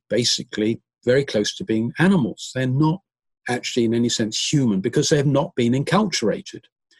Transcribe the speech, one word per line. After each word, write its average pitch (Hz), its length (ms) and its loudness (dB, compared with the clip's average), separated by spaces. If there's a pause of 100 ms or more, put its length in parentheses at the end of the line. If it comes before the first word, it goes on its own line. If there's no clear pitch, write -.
(100)
basically 110 680 -2 (240)
very 131 200 2
close 107 320 -2
to 98 80 -10
being 110 340 -2
animals. 160 560 2
They're 131 120 -2
not 147 340 0 (480)
actually 120 360 -2
in 113 100 2
any 120 140 2
sense - 440 -2
human 117 280 2
because 131 280 0
they 156 80 4
have 143 100 0
not 139 280 0
been 120 180 2
enculturated. 143 920 -2 (360)